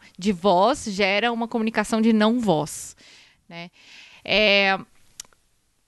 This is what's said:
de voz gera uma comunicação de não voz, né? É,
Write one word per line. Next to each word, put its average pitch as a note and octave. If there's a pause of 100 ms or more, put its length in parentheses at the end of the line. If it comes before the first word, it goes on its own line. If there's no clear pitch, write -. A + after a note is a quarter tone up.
(180)
de G3
voz G3
gera G#3
uma A#3
comunicação A3
de A3+
não A3
voz, D#3 (520)
né? E3+ (540)
É, G3 (1120)